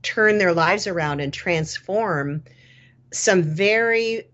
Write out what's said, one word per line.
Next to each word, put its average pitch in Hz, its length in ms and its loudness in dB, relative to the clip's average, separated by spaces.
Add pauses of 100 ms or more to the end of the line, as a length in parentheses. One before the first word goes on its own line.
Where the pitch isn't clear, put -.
turn 214 340 2
their 185 160 4
lives 175 340 2
around 151 320 -2
and 139 140 -4
transform 160 1080 -4 (680)
some 190 320 2
very 226 800 0 (100)